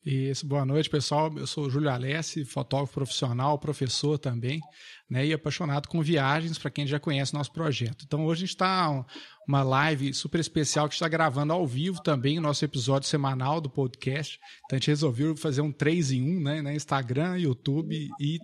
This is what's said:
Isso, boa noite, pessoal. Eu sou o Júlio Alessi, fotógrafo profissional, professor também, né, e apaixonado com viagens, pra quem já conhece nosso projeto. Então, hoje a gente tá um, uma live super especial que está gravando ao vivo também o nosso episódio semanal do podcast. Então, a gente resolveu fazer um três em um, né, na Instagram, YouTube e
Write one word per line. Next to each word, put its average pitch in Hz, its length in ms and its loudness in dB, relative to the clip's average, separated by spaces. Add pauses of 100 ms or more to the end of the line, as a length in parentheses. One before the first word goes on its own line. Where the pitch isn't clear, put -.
Isso, 135 420 -2
boa 139 160 0
noite, 147 240 2
pessoal. 151 480 2
Eu 135 120 -6
sou 151 180 -4
o 135 40 -2
Júlio 147 200 2
Alessi, 135 560 -2
fotógrafo 135 480 -2
profissional, 135 640 0
professor 143 600 -2
também, 127 400 -4 (500)
né, 131 160 0
e 156 80 2
apaixonado 143 560 -2
com 170 100 0
viagens, 156 600 2
pra 147 100 -4
quem 147 160 -4
já 143 140 0
conhece 139 340 -2
nosso 147 180 -2
projeto. 120 540 -2
Então, 147 220 -2
hoje 165 160 0
a - 20 -2
gente - 100 -6
tá 185 320 4
um, 135 160 0 (440)
uma 139 160 4
live 135 500 2
super - 260 -2
especial 151 480 2
que - 60 -6
está 170 140 -2
gravando 156 460 2
ao 180 120 2
vivo 160 380 -2
também 143 340 2
o 170 40 -2
nosso 147 220 0
episódio 135 460 2
semanal 139 500 0
do 151 80 -2
podcast. 135 680 -4 (280)
Então, 139 100 -2
a 131 40 2
gente - 120 -4
resolveu 147 440 2
fazer 143 260 0
um 151 100 0
três 151 400 2
em 127 100 2
um, 170 180 0
né, 151 220 -2
na 143 140 -2
Instagram, 143 640 0
YouTube 156 580 0 (220)
e 151 240 0